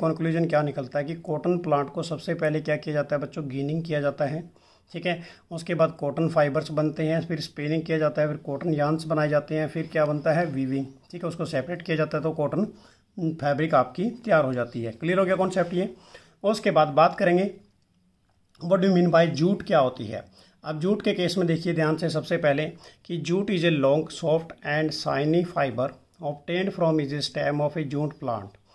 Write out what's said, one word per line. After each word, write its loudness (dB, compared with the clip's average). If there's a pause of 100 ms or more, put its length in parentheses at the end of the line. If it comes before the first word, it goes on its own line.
कंक्लूजन 0
क्या 2
निकलता -4
है -2
कि -8 (120)
कॉटन 0
प्लांट 0
को -6
सबसे -4
पहले 0
क्या -2
किया -4
जाता -2
है -2
बच्चों, -8
गिनिंग -4
किया -2
जाता -2
है, -4 (500)
ठीक -8
है। -2 (320)
उसके -6
बाद 2
कॉटन 0
फाइबर्स 2
बनते 0
हैं, 0
फिर -4
स्पिनिंग -4
किया -2
जाता 2
है, 2
फिर -4
कॉटन -2
यार्न्स 0
बनाए 0
जाते 0
हैं, 0
फिर -6
क्या 2
बनता 0
है, 2
वीविंग, -2 (260)
ठीक -12
है, -2
उसको -6
सेपरेट -4
किया -2
जाता 0
है, -4
तो 0
कॉटन 0 (520)
फैब्रिक 0
आपकी 0 (160)
तैयार 4
हो -2
जाती -4
है। -6
क्लियर -2
हो 6
गया 2
कॉन्सेप्ट 0
ये। -2 (500)
उसके 2
बाद 6
बात 8
करेंगे 4 (1120)
what 2
do 4
you 6
mean 6
by 8 (140)
jute 2
क्या 4
होती 0
है। -8 (400)
अब -8
जूट 0
के 0
केस -2
में 2
देखिए 0
ध्यान 2
से, -2
सबसे -2
पहले 2 (400)
कि -6
jute 0
is 0
a 4
long, 4
soft 0 (220)
and 0
shiny 0 (100)
fiber 0 (400)
obtained -4
from 2
is -4
a -4
stem -2
of -4
a -4
jute -4
plant, -6 (180)